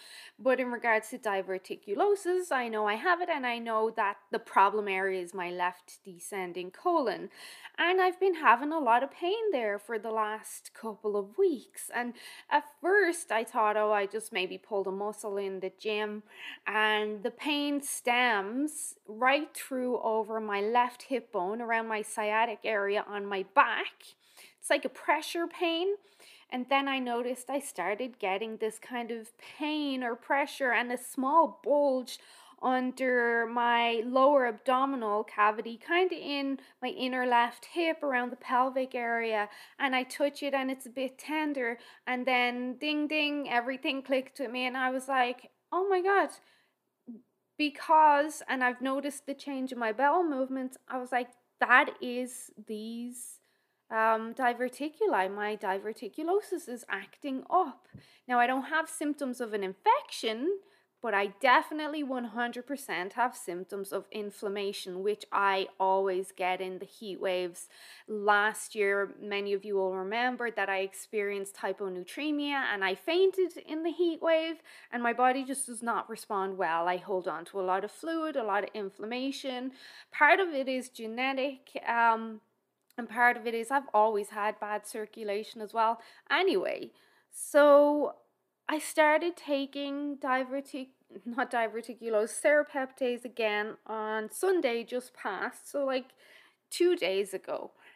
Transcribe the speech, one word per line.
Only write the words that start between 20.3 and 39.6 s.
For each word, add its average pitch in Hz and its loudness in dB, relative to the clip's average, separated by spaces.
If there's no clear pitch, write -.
my 202 -2
left 240 0
hip 233 -6
bone, 202 -2
around 226 0
my 214 -2
sciatic 214 0
area 202 0
on 202 -8
my 196 -4
back. - 2
It's - -14
like 285 2
a - -2
pressure 339 -2
pain. 349 -2
And 247 -6
then 277 2
I 269 0
noticed 247 -4
I 285 -2
started 214 -6
getting 208 -4
this 214 -4
kind 240 -8
of 226 -10
pain 294 -4
or 240 -2
pressure 277 0
and 240 0
a 247 -2
small 269 2
bulge 262 2
under 254 2
my 233 2
lower 262 6
abdominal 240 0
cavity, 220 2
kinda 349 2
in 277 -4
my 254 -4
inner 254 -2
left 240 2
hip, 320 -2
around 247 0
the 254 -10
pelvic 262 0
area, 233 -2